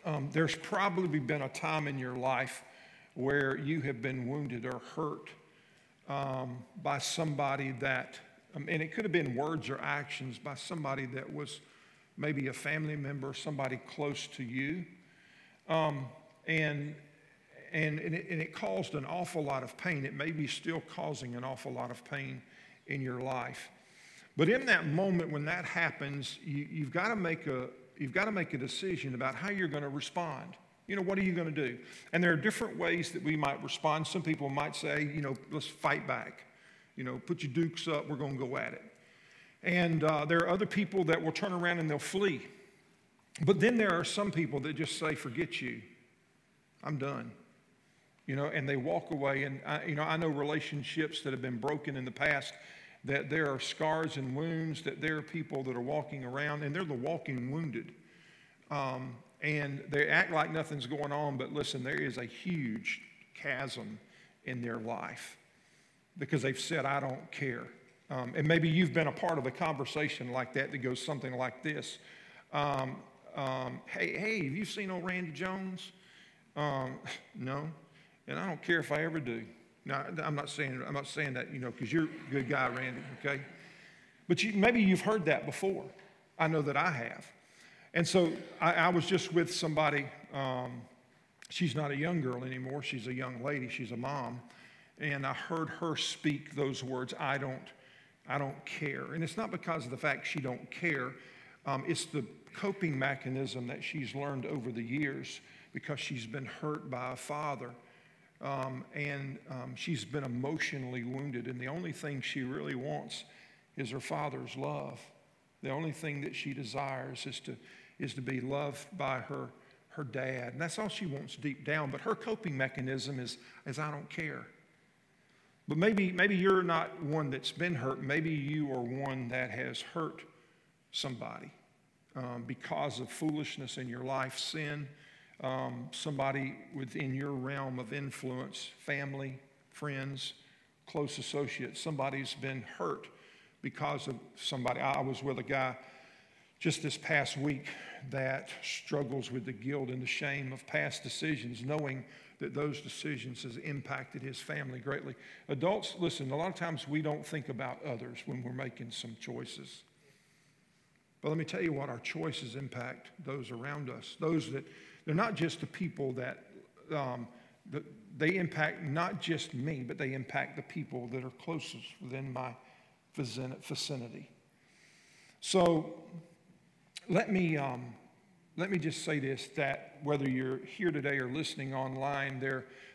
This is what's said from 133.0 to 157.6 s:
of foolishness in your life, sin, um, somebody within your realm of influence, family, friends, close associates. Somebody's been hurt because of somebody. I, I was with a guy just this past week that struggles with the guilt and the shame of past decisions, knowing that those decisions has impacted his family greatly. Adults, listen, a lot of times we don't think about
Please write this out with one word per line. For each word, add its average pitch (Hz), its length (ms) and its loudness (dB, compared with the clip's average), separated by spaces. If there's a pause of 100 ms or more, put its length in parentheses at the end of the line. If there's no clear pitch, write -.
of 120 100 -6
foolishness 151 680 -2
in 127 100 -4
your 123 160 -6
life, 131 340 0
sin, 147 500 -2 (520)
um, 127 520 -2
somebody 135 640 0 (180)
within 135 400 -2
your 139 160 0
realm 135 480 -2
of 117 140 -6
influence, 131 800 -6 (100)
family, 139 580 -4 (320)
friends, 139 640 -4 (560)
close 147 300 -2
associates. 143 640 -4
Somebody's 139 540 -2
been 131 280 -4
hurt - 440 -4 (560)
because 147 460 -2
of 127 80 -4 (180)
somebody. 127 460 0
I, 135 140 4
I 139 60 2
was 135 220 0
with 135 160 0
a 127 60 -4
guy 131 320 2 (800)
just - 240 2
this 147 160 -2
past 143 380 2
week 139 300 0 (440)
that 135 400 -2 (120)
struggles 139 680 -2
with 123 140 -2
the 131 80 -6
guilt 127 380 -2
and 127 120 -2
the 123 60 -2
shame 139 440 0
of - 140 -12
past 147 380 -2
decisions, 123 580 -2
knowing 135 420 -2 (360)
that 143 120 -4
those 143 280 0
decisions 127 640 -6
has 123 140 -6
impacted 135 640 -6
his 131 180 -8
family 139 400 -6
greatly. 135 340 -4 (340)
Adults, 170 520 2
listen, 147 320 0
a 143 40 0
lot 170 120 2
of 185 80 -4
times 165 320 -2
we 151 120 4
don't 151 240 0
think 151 240 -4
about 131 360 -4